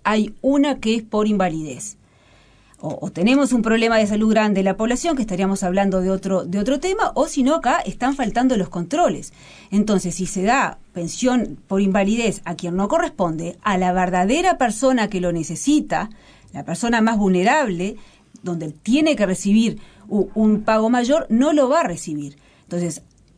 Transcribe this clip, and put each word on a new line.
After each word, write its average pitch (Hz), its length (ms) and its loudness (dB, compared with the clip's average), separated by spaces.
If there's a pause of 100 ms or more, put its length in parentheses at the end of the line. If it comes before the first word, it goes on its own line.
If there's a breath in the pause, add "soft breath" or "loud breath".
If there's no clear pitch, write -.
hay 214 360 0
una 277 400 2
que 220 140 0
es 226 80 -2
por 214 260 -2
invalidez". 160 720 -4 (840 soft breath)
O, 151 200 -8
o 185 100 -8
tenemos 254 440 2
un 226 80 2
problema 226 340 2
de 220 100 2
salud 214 220 0
grande 214 320 2
en 190 60 2
la 190 100 0
población, 247 400 -2
que 262 60 0
estaríamos 196 400 -2
hablando 190 400 0
de 185 80 0
otro, 190 340 -2
de 175 140 -4
otro 254 220 0
tema, 381 340 -2
o 285 140 0
si 285 140 -2
no, 269 120 2
acá 262 240 0
están 247 360 -4
faltando 254 440 0
los 180 100 -2
controles. 180 640 -2 (380 loud breath)
Entonces, 196 460 0
si 185 100 -4
se 185 160 -4
da 226 360 0 (140)
pensión 175 640 -2 (100)
por 196 140 0
invalidez 202 640 0
a 170 120 -8
quien 175 200 -6
no 202 120 0
corresponde, 175 720 -2
a 196 160 0
la 180 160 2
verdadera 196 640 2
persona 247 500 0
que 185 140 -4
lo 180 100 0
necesita, 170 800 -2 (420 loud breath)
la 139 120 -10
persona 233 360 -2
más 226 160 2
vulnerable, 202 800 0 (460 soft breath)
donde 165 300 -6
tiene 302 440 2
que 208 80 0
recibir 202 540 2 (280 loud breath)
u-, 208 280 0
un 214 260 4
pago 220 300 2
mayor, 247 400 2
no 269 240 4
lo 269 160 4
va 311 100 4
a 277 80 0
recibir. 147 480 -8 (280 soft breath)
Entonces, 175 360 -6 (380)